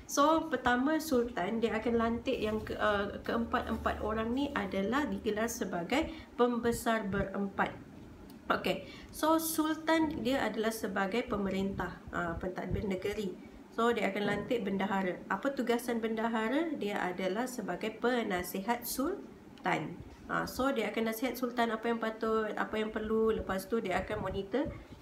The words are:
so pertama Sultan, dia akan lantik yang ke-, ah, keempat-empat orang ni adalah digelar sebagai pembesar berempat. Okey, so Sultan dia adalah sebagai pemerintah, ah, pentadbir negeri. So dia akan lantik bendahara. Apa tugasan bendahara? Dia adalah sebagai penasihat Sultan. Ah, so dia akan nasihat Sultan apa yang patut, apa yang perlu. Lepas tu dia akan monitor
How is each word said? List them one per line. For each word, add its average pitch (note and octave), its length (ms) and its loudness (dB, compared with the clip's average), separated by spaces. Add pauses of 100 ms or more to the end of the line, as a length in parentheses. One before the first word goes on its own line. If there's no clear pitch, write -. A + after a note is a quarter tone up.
(100)
so D#4 400 6
pertama B3+ 480 4
Sultan, A3+ 640 2
dia A3 160 2
akan A#3 240 2
lantik A#3 320 0
yang G#3+ 240 0
ke-, - 240 -4
ah, G#3 240 4 (160)
keempat-empat A#3 800 0
orang A3 320 0
ni C#4+ 160 2
adalah G3+ 560 0
digelar G#3 400 0
sebagai G3 640 -2 (240)
pembesar A#3 720 2
berempat. G3 640 0 (800)
Okey, - 400 0 (240)
so D#4+ 240 4
Sultan D#4+ 880 2
dia C4+ 160 2
adalah A3 320 0
sebagai G3+ 560 0
pemerintah, F#3+ 640 0 (160)
ah, E3+ 320 -2
pentadbir F#3+ 480 -2
negeri. G3 640 -4 (200)
So A#3 160 4
dia G3 240 2
akan G#3 80 0
lantik G3+ 400 0
bendahara. F#3+ 640 0
Apa G3 240 0
tugasan A#3 480 0
bendahara? A3+ 800 0
Dia G3+ 320 0
adalah F#3+ 400 -2
sebagai F#3 480 -4
penasihat G#3+ 880 0
Sultan. F3 1120 -4 (320)
Ah, E3 160 2
so C4 240 0
dia G#3+ 240 0
akan A3+ 160 0
nasihat A#3+ 240 -2
Sultan A#3 400 0
apa A#3 160 0
yang A#3 80 2
patut, A3 560 0
apa G3+ 240 -2
yang G#3+ 160 -2
perlu. A3 400 2
Lepas F#3+ 320 -2
tu A3+ 160 0
dia - 160 0
akan F#3+ 320 -2
monitor G3 400 -2 (320)